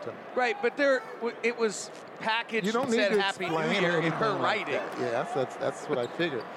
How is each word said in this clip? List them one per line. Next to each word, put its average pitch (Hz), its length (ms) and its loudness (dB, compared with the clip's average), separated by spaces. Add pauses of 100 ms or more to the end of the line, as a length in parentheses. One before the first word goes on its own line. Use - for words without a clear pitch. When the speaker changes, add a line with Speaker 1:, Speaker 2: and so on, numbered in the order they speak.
Speaker 1:
to - 60 -8
me. 107 40 -10 (220)
Speaker 2:
Right, 240 260 2
but 233 160 0
there, 277 240 4 (140)
w-, 226 280 -4
it 233 140 0
was 220 320 -2 (300)
packaged 220 480 0
Speaker 1:
You 220 60 2
don't 240 100 2
Speaker 2:
and 269 80 0
Speaker 1:
need 226 60 4
Speaker 2:
said 208 160 4
Speaker 1:
to 202 80 4
Speaker 2:
"Happy 190 260 0
New 160 100 0
Speaker 1:
explain 165 240 2
Speaker 2:
Year" 175 100 4
in 170 100 2
Speaker 1:
anything 160 180 0
Speaker 2:
her 220 120 2
Speaker 1:
like 190 100 0
Speaker 2:
writing. 175 320 0
Speaker 1:
that. 101 260 -4
Yes, 123 340 0
that's, 131 220 0
that's - 300 -4
what 143 120 0
I 120 100 0
figured. 143 360 -2 (120)